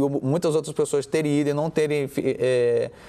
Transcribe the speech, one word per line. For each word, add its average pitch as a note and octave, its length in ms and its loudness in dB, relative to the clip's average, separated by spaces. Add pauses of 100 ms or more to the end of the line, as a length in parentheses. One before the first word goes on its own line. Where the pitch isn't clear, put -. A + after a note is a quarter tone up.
(240)
muitas D3+ 320 0
outras D3+ 180 -2
pessoas C#3+ 320 0
terem D3 340 0
ido D3 120 0
e - 20 0
não D3+ 160 -2
terem, D3 480 0
é, A#2+ 720 0 (200)